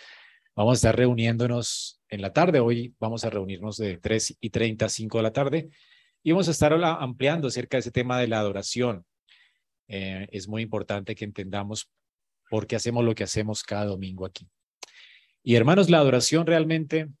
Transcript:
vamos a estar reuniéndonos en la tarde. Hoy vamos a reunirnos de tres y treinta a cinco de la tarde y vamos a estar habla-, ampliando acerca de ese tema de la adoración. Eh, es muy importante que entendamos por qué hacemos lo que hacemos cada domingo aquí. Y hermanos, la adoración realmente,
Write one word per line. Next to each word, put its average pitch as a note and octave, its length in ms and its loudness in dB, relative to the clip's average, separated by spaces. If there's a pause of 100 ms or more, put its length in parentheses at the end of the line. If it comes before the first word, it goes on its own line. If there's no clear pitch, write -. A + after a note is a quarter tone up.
(580)
vamos G#2+ 160 4
a - 20 6
estar A2 220 4
reuniéndonos A#2+ 1120 0
en G2+ 120 -8
la F#2+ 120 -6
tarde. D#3+ 260 4
Hoy A#2+ 400 0
vamos A2+ 240 -4
a A2+ 60 -4
reunirnos G2 480 -6
de G2+ 180 -4
tres G#2+ 460 -2
y A2+ 80 -6
treinta A2 380 0
a - 20 -6
cinco A2 280 -4
de A2+ 60 2
la A2 80 0
tarde C#3+ 380 -2 (520)
y D#3 100 0
vamos F3 180 2
a - 20 2
estar D3+ 220 4
habla-, E3 260 2
ampliando C#3 480 -2
acerca A#2+ 300 -4
de - 20 2
ese A#2+ 120 -6
tema B2 280 -2
de B2 80 0
la A2 120 0
adoración. G#2 640 -2 (800)
Eh, F#2+ 460 -8
es G2 160 -10
muy A2 140 -6
importante G#2 520 -6
que - 80 -10
entendamos G2+ 680 -8 (600)
por A2 180 -2
qué - 80 -2
hacemos A#2 300 0
lo A2+ 100 2
que - 80 -4
hacemos G#2+ 400 -4
cada G#2 220 -4
domingo F#2 400 -6
aquí. - 240 -16 (1000)
Y A#2+ 60 4
hermanos, D#3+ 380 6
la E3+ 80 8
adoración C#3+ 480 4
realmente, D#3+ 600 0 (120)